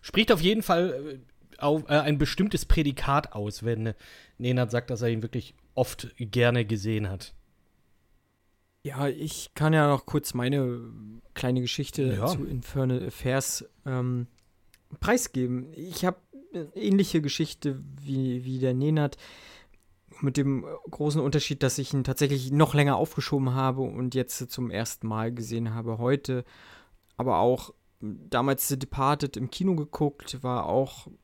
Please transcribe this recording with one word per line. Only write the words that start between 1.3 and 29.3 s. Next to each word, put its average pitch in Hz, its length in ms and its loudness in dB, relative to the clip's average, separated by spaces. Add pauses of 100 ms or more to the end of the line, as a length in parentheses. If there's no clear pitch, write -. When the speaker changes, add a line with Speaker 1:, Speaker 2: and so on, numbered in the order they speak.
Speaker 1:
äh, - 40 -20
auf, 147 280 2
äh, 143 120 4
ein 147 180 2
bestimmtes 156 460 0
Prädikat 143 680 2
aus, 107 320 -6
wenn, 113 220 0
äh, 107 80 -2 (440)
Nenad 123 320 2
sagt, 120 200 -2
dass 117 120 -4
er 120 60 2
ihn 113 140 0
wirklich 113 320 -6 (200)
oft - 340 -2 (100)
gerne 120 460 4
gesehen 107 440 -2
hat. - 260 -10 (1500)
Speaker 2:
Ja, 139 240 -2
ich 151 460 -6
kann 156 180 4
ja 151 160 6
noch 139 180 2
kurz - 280 -2
meine 123 460 0 (540)
kleine 127 260 0
Geschichte 131 420 -2 (120)
Speaker 1:
Ja. 101 120 0
Speaker 2:
zu - 180 0
Infernal 127 600 -2
Affairs, - 580 -2 (220)
ähm, 123 400 -2 (760)
preisgeben. 131 760 0
Ich 170 300 -8
hab 180 180 0 (320)
eine 160 200 -8
ähnliche 196 460 4
Geschichte 143 640 -4 (180)
wie, 131 440 -2
wie 131 140 -4
der 127 160 2
Nenad, 147 420 2 (1040)
mit 135 160 0
dem 139 280 2 (260)
großen 147 300 0
Unterschied, 139 420 0
dass 131 160 2
ich 135 140 -4
ihn 135 100 2
tatsächlich 135 480 0
noch 147 240 6
länger 143 220 6
aufgeschoben 135 580 0
habe 131 280 0
und 120 340 -4
jetzt 127 340 -4
zum 123 200 -6
ersten 110 360 -4
Mal 110 260 -2
gesehen 117 420 -4
habe 113 240 -4
heute. 127 460 0 (720)
Aber 123 220 2
auch 123 340 2 (280)
damals 127 680 -2
The 139 100 -2
Departed 139 580 -2